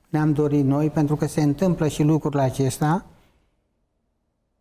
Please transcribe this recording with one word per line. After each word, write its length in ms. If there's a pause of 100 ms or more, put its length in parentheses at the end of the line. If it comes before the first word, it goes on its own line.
ne-am 240
dorit 320
noi, 240
pentru 260
că 100
se 160
întâmplă 460
și 160
lucrurile 380
acestea, 640 (1600)